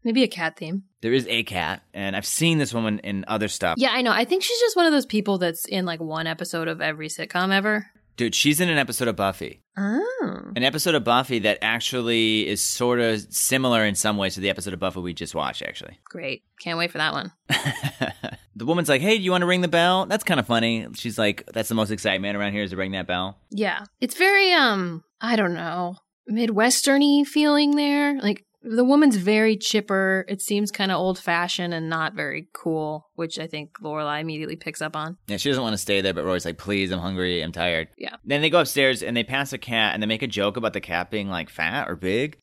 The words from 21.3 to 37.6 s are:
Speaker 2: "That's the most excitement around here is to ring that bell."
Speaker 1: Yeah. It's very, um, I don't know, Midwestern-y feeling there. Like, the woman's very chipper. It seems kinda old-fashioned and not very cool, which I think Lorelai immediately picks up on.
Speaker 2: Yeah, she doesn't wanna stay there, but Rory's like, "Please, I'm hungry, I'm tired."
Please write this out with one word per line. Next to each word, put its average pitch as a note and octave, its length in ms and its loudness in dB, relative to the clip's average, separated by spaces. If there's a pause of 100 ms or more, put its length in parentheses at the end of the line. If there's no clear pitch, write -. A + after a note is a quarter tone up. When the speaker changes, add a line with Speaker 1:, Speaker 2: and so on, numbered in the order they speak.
Speaker 2:
"That's A2+ 160 -4
the A2+ 60 -2
most G#2+ 160 2
excitement G2+ 460 0
around G2+ 160 -2
here G#2 100 -2
is F#2+ 80 -4
to F2+ 60 -8
ring F#2+ 160 -4
that F#2 160 -6
bell." F#2 320 -4 (100)
Speaker 1:
Yeah. G3+ 300 -4 (200)
It's - 160 -4
very, G4 360 4
um, G3 500 2 (180)
I A3+ 140 0
don't F#3 200 2
know, F3 420 -4 (320)
Midwestern-y B3+ 960 4
feeling D4 500 4
there. C#4+ 460 2
Like, G3+ 240 0 (220)
the A#3 180 2
woman's C#4 320 8
very G#3+ 420 4
chipper. F#3+ 680 0
It G3+ 140 -6
seems G#3 300 -2
kinda F#3+ 240 -2
old-fashioned F3 800 -2
and D#3+ 160 -4
not D#3+ 240 -2
very D3+ 400 -6
cool, D#3 600 -4
which E3 240 -8
I D#3+ 80 -8
think D3+ 260 -10 (100)
Lorelai D3+ 400 -4
immediately D#3 340 -6
picks - 240 -10
up D#3 160 -6
on. D#3+ 300 -8
Speaker 2:
Yeah, G#3 100 -6
she C#3+ 140 0
doesn't C3 120 2
wanna A2 140 -2
stay G2 240 0
there, F#2+ 140 0
but D#2+ 100 -4
Rory's F2+ 220 -2
like, E2+ 100 -6
"Please, G2 340 -2
I'm F#2 100 -2
hungry, F2+ 420 -2
I'm E2 100 -6
tired." E2+ 360 -2 (100)